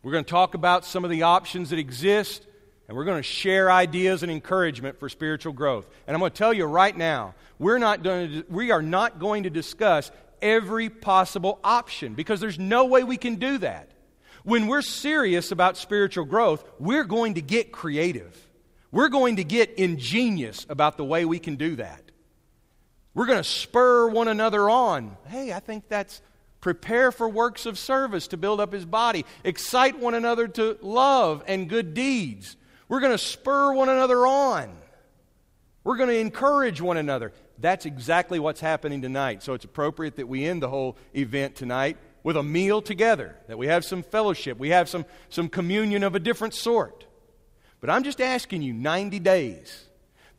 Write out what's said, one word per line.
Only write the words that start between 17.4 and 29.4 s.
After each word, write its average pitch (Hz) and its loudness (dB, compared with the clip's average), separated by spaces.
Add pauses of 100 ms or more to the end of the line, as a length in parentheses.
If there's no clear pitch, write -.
get 208 -2
creative. 147 -4 (540)
We're 269 4
going 247 2
to 185 -2
get 214 2
ingenious 170 -2
about 147 0
the 156 -6
way 160 0
we 165 0
can 156 -6
do 151 -4
that. 87 -12 (1120)
We're 240 0
gonna 233 4
spur 240 4
one 226 2
another 208 4
on. 160 2
Hey, 240 -10
I 202 -8
think 214 -12
that's, 202 -6 (400)
prepare 233 2
for 233 -4
works 226 -2
of 208 -8
service 262 -2
to 180 -8
build 202 -2
up 208 -2
his 185 -8
body. 214 0 (200)